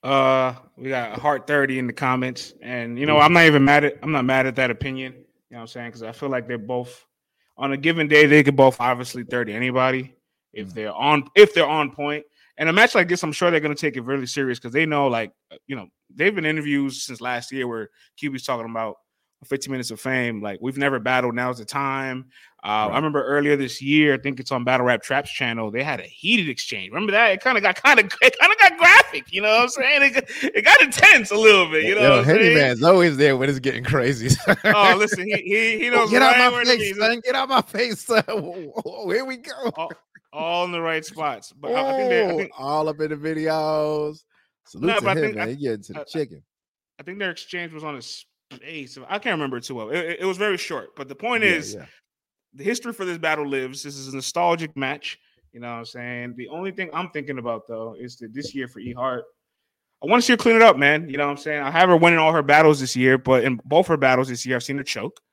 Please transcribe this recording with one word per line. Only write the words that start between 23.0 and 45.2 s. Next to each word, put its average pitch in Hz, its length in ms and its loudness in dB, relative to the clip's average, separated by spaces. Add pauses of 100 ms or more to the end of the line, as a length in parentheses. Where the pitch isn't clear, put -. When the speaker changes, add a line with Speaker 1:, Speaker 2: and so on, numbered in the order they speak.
Speaker 1:
earlier 143 320 0
this 131 240 -8
year, 147 320 2
I 135 40 0
think 131 220 -8
it's 135 140 -8
on 123 100 -4
Battle 127 220 0
Rap 120 180 0
Trap's 139 260 -4
channel, 117 400 -6
they 120 140 -6
had 143 160 -6
a 85 40 -14
heated 185 440 -2
exchange. 104 460 -10
Remember 196 180 -4
that? 214 220 4
It 190 80 -6
kinda 247 180 0
got, 196 240 -2
kinda, 254 200 6
<laughs> - 180 -4
it 247 180 6
kinda 392 180 4
got 370 200 6
graphic, 349 560 6
you 190 80 -4
know 214 80 0
what 226 140 4
I'm 247 40 0
saying? 277 360 0
It 277 100 4
got, 262 100 -2 (320)
it 208 80 0
got 370 180 8
intense 294 500 4
a 208 40 -2
little 202 340 6
bit, 156 140 0
you 185 120 0
know 214 80 2
Speaker 2:
Yo, - 80 6
Speaker 1:
what 123 80 6
I'm 120 60 0
Speaker 2:
Henny 170 180 6
Speaker 1:
saying? 226 100 6
Speaker 2:
Man's 131 300 2
always 175 340 6
there 139 180 4
when 131 140 0
it's 135 100 -2
getting 123 240 -4
crazy. 127 460 -2 (180)
<laughs> - 160 0
Speaker 1:
Oh, 202 340 4
listen, 196 300 -2
he, 196 140 -4
he, 220 380 0
he 240 100 -2
Speaker 2:
"Oh, - 20 -2
Speaker 1:
knows 233 200 2
Speaker 2:
get 247 100 4
out 262 120 6
Speaker 1:
right 247 60 4
Speaker 2:
my 247 120 6
Speaker 1:
where 240 120 -2
to 240 60 0
Speaker 2:
face, 214 240 0
Speaker 1:
be. 202 60 -8
Speaker 2:
son. 226 260 0
Get 247 100 -2
out 262 140 -4
my 254 140 2
face, 220 360 -6
son." - 240 0
<laughs> - 60 -8
Whoa, 180 420 -10 (100)
whoa, - 280 -12
here 240 160 -2
we 262 120 -12
go. 277 140 -18 (240)
Speaker 1:
All, 165 160 -10 (400)
all 170 320 -4
in 180 80 -6
the 170 100 -6
right 160 220 -4
spots. 147 480 -8
But 226 240 -8
I, 269 140 -2
I 269 40 -2
think 262 160 -2
they, 240 140 2
I 180 80 -2
Speaker 2:
Oh, 170 60 -4
Speaker 1:
think - 200 -6
Speaker 2:
all 151 300 -2
up 151 140 -6
in 156 80 -4
the 151 80 -8
videos. 156 1040 -4 (400)
Salute 127 240 -8
Speaker 1:
No, 220 120 0
Speaker 2:
to - 40 -6
Speaker 1:
but 196 60 0
I 190 60 0
Speaker 2:
him, 160 60 -2